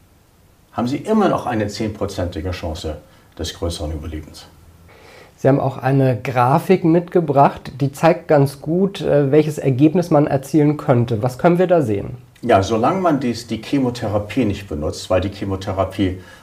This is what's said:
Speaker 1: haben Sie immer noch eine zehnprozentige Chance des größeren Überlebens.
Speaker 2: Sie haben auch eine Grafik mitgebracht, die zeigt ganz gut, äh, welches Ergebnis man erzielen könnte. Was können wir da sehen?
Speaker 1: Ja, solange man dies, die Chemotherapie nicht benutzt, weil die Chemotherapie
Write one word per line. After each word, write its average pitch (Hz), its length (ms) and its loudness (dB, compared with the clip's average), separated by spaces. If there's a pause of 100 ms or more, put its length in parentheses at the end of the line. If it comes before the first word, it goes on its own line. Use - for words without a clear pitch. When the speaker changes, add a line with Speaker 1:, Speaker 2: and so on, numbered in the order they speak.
(720)
Speaker 1:
haben 117 140 -4
Sie 143 100 -4
immer 208 300 2
noch - 180 -2
eine 107 220 -2
zehnprozentige 95 840 -6
Chance 82 460 -8 (400)
des 85 160 -8
größeren 82 400 -6
Überlebens. 76 520 -12 (920)
Speaker 2:
Sie 135 120 2
haben 131 100 4
auch 131 180 -2
eine 131 440 2
Grafik 139 640 2
mitgebracht, 160 960 2
die 135 100 0
zeigt - 380 0
ganz 143 320 4
gut, 185 400 -2
äh, 143 300 2
welches 151 260 2
Ergebnis 151 520 2
man 147 180 4
erzielen 147 500 2
könnte. 120 440 0
Was 123 160 -4
können 175 220 4
wir 185 80 2
da 175 140 4
sehen? 104 360 -4 (240)
Speaker 1:
Ja, 107 220 4
solange 120 380 0
man 160 180 2
dies, 120 280 -4
die 110 140 -6
Chemotherapie 120 840 -2
nicht 101 240 -4
benutzt, 76 400 -6
weil 92 100 2
die 98 100 -2
Chemotherapie 95 920 -4 (220)